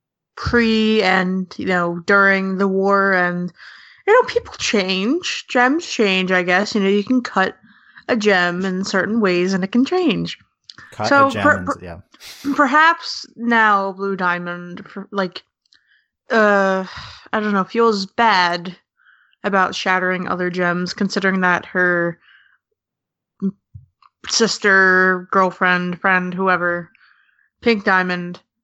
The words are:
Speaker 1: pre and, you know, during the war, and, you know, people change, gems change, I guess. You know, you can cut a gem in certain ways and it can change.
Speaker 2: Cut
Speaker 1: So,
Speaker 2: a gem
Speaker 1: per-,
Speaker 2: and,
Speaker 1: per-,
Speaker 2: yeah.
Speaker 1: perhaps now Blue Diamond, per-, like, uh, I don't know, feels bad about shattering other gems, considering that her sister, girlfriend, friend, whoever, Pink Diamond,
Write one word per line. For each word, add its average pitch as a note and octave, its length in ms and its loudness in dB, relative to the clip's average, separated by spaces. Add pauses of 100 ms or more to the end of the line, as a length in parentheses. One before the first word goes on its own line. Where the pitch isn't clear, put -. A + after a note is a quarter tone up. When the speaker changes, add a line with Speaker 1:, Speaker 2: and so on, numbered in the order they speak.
(360)
Speaker 1:
pre A3 680 2
and, F#3 560 -2
you G3 80 -8
know, F3 400 -2
during G3 500 2
the G3 120 0
war, G3 440 2
and, F3 400 0 (540)
you G#4 80 4
know, B4 140 6
people - 260 -6
change, G3+ 960 -2
gems C4+ 360 2
change, F#3 460 0
I F#3 100 2
guess. F#3 320 0
You G#3+ 60 0
know, G3 80 2
you G3+ 160 2
can B3+ 180 0
cut - 340 -2 (520)
a B3+ 80 0
gem F#3 480 2
in F#3+ 200 -4
certain G3 360 -2
ways F#3 320 0
and F3+ 100 -2
it F#3+ 100 -6
can A#3+ 120 2
change. C4 540 -2 (540)
Speaker 2:
Cut - 160 -4
Speaker 1:
So, C#4 200 4
Speaker 2:
a - 20 -4
gem D3+ 120 -4
Speaker 1:
per-, - 160 4
Speaker 2:
and, F#3 80 -8
Speaker 1:
per-, F#3 160 -6
Speaker 2:
yeah. - 180 -14 (540)
Speaker 1:
perhaps D4+ 720 2 (100)
now G#3+ 560 2
Blue G3 240 -6
Diamond, F3 720 -6
per-, - 240 -16
like, F#3+ 320 -6 (880)
uh, G3 560 2 (460)
I A3 80 -2
don't G#3+ 120 -2
know, F#3+ 120 0
feels A3 420 0
bad F3+ 680 0 (680)
about F#3+ 300 0
shattering F#3 540 -2
other F3+ 220 -4
gems, F3+ 440 -4
considering F#3+ 480 -2
that F3+ 240 0
her F3 520 -2 (2000)
sister, F#3 1000 2
girlfriend, F3+ 680 0
friend, F3+ 340 0
whoever, F3 560 -2 (720)
Pink A3+ 220 0
Diamond, F3+ 560 -2 (240)